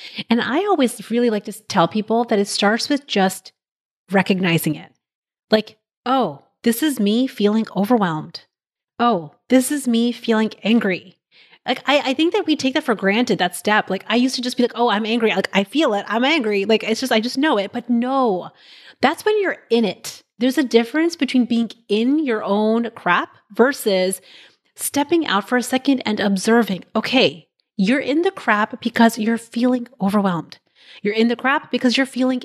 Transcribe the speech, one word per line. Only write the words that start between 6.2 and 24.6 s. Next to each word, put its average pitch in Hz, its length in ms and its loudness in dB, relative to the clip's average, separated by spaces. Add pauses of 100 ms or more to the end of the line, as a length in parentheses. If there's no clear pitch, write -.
this 233 200 2
is 277 160 0
me 226 280 2
feeling 208 380 0 (100)
overwhelmed. 185 680 -2 (540)
Oh, 208 340 -2 (160)
this 254 220 4
is 285 160 -4
me 233 240 0
feeling 220 400 -2 (120)
angry." 202 520 -2 (520)
Like, 262 200 -4
I, 269 240 0
I - 40 -4
think 320 180 2
that 403 140 0
we 302 80 0
take 262 200 -2
that 311 80 0
for 226 120 0
granted, 202 440 0
that 180 160 -2
step. 208 340 0
Like, 190 180 -6
I 214 80 0
used 254 200 2
to 262 60 -6
just 247 160 -6
be 240 60 2
like, 233 120 0
"Oh, 240 140 2
I'm 214 160 0
angry. 220 300 0
Like, 190 180 0
I 196 100 2
feel 269 300 0
it. 202 140 -4
I'm 226 160 -2
angry. 220 420 0
Like, 220 180 2
it's 214 180 -2
just, 254 100 -4
I 220 80 4
just 247 180 -4
know 277 200 2
it." 202 160 -4
But 240 160 -8
no, 240 600 0 (520)
that's 285 240 0
when 427 160 2
you're 339 160 -2 (120)
in 233 160 4
it. - 360 -8 (180)
There's 262 180 0
a 311 60 2
difference 247 520 2
between 254 300 0
being 233 260 -2 (180)
in 240 360 2
your 226 180 -2
own 220 480 0
crap 190 460 -2 (160)
versus 190 680 0 (540)